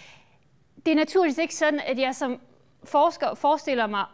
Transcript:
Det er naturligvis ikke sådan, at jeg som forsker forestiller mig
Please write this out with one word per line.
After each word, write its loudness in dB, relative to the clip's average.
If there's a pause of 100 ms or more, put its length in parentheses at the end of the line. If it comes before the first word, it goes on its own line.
(840)
Det 2
er 4
naturligvis 2
ikke -4
sådan, 0
at -4
jeg -2
som -6 (440)
forsker 0
forestiller 0
mig -4